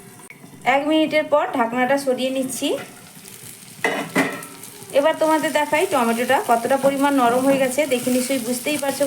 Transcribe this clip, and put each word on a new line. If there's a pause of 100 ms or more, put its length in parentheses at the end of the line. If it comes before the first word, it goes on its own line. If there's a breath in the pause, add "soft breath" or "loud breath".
(760)
এক
মিনিটের
পর (120)
ঢাকনাটা
সরিয়ে
নিচ্ছি। (2250)
এবার
তোমাদের
দেখাই (100)
টমেটোটা (140)
কতটা
পরিমাণ (100)
নরম
হয়ে
গেছে। (120)
দেখে
নিশ্চয়ই
বুঝতেই
পারছো